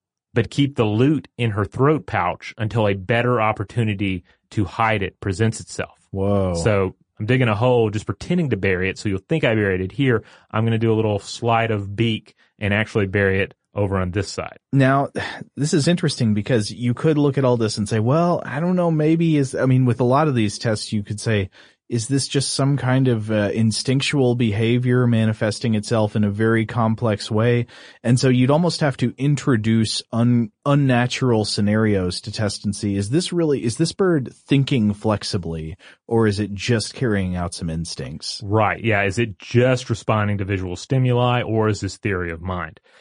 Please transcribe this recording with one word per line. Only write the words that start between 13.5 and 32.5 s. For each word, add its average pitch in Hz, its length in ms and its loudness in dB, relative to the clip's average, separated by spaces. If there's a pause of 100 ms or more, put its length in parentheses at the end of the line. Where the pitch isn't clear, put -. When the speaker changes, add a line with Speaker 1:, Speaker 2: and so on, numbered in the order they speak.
Speaker 1:
over 98 260 -2
on 90 120 -2
this 98 220 -4
side. - 260 -10 (140)
Speaker 2:
Now, 139 380 2 (220)
<sighs> - 240 -16
this 143 180 -2
is 143 120 2
interesting 139 480 0
because 107 380 0
you 120 220 -2
could 156 240 2
look 143 200 2
at 135 60 2
all 123 120 4
this 110 220 -2
and 101 100 -2
say, 110 120 0
"Well, 160 440 2
I 127 140 -8
don't 180 180 0
know, 175 140 2
maybe 160 460 2
is," 135 180 0
I 110 120 0
mean, 131 180 6
with 120 160 2
a 127 40 2
lot 135 220 4
of 139 80 0
these 107 240 0
tests, 110 340 -2
you 104 120 -2
could 104 160 -8
say, 104 300 0 (380)
"Is 117 200 -4
this 135 200 0
just 139 240 -2
some 139 240 0
kind 127 320 2
of, 110 220 0
uh, 104 240 2
instinctual 123 800 0
behavior 120 720 2
manifesting 110 680 0
itself 107 400 0
in 107 80 2
a 101 60 0
very 113 360 2
complex 113 640 -2
way?" 120 360 2 (360)
And 120 160 2
so 131 100 2
you'd 127 220 4
almost 160 300 2
have 147 180 0
to 117 180 0
introduce 113 840 0 (100)
un-, 117 380 2 (160)
unnatural 123 800 2
scenarios 104 800 0
to 107 100 -10
test - 320 -4